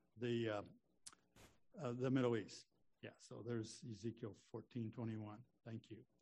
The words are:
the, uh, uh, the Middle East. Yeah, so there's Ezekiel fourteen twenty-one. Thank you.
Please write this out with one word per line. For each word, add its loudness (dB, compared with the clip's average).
the, 4
uh, 2
uh, 2
the 4
Middle 8
East. -4
Yeah, -8
so -10
there's -2
Ezekiel -4
fourteen -4
twenty-one. -4
Thank -8
you. -10